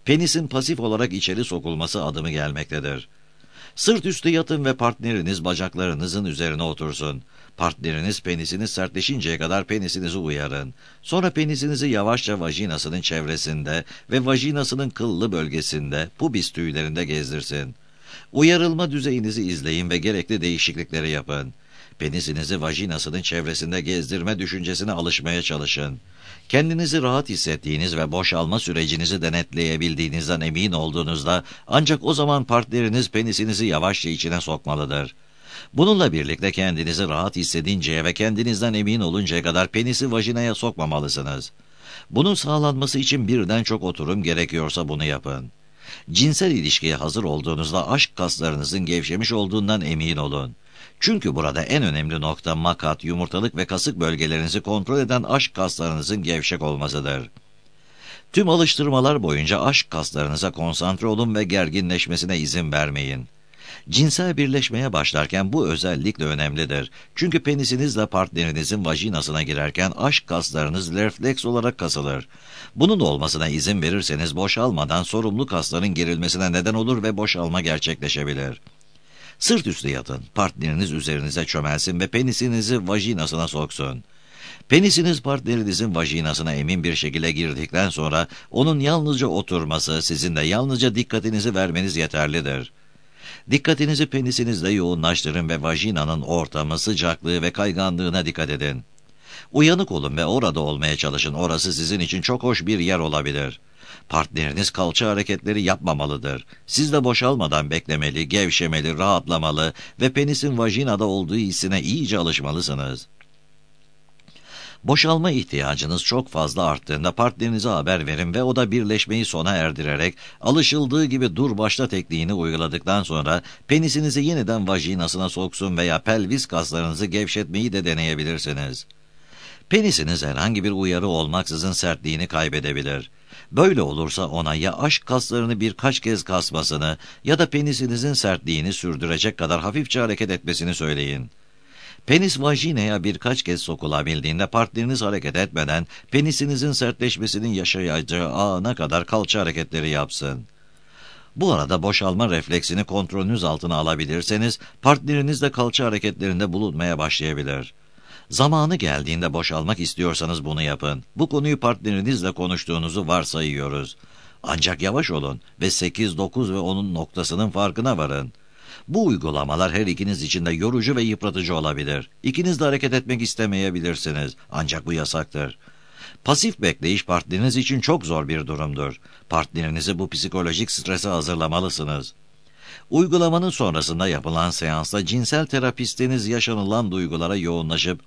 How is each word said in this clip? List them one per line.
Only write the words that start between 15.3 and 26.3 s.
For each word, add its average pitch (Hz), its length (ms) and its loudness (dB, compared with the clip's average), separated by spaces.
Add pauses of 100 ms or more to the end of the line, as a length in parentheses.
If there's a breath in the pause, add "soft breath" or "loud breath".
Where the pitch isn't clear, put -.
bölgesinde, 78 840 -2
pubis 120 340 -2
tüylerinde 78 540 -2
gezdirsin. 71 720 -6 (560 loud breath)
Uyarılma 165 600 4
düzeyinizi 123 520 -2
izleyin 82 460 -2
ve 87 80 2
gerekli 95 440 0
değişiklikleri 82 680 -2
yapın. 71 440 -4 (460 loud breath)
Penisinizi 78 600 -2
vajinasının 80 600 -4
çevresinde 82 600 -2
gezdirme 87 580 -2
düşüncesine 90 520 -4
alışmaya 85 500 -2
çalışın. 73 580 -4 (500 loud breath)